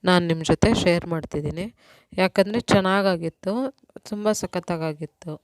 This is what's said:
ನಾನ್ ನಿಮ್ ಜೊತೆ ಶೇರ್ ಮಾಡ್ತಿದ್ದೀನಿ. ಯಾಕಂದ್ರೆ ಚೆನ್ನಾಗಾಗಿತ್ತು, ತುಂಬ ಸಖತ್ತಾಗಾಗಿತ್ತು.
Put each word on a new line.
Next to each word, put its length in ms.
ನಾನ್ 220
ನಿಮ್ 180
ಜೊತೆ 220
ಶೇರ್ 300
ಮಾಡ್ತಿದ್ದೀನಿ. 540
ಯಾಕಂದ್ರೆ 380
ಚೆನ್ನಾಗಾಗಿತ್ತು, 840
ತುಂಬ 180
ಸಖತ್ತಾಗಾಗಿತ್ತು. 920